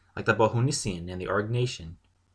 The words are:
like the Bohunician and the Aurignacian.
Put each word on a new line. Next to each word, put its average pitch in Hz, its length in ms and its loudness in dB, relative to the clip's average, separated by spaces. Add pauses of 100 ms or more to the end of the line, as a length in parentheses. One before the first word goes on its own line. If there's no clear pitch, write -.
(160)
like 104 100 -6
the 113 100 6
Bohunician 107 760 2
and 90 100 -6
the 92 60 -4
Aurignacian. 107 720 -2 (380)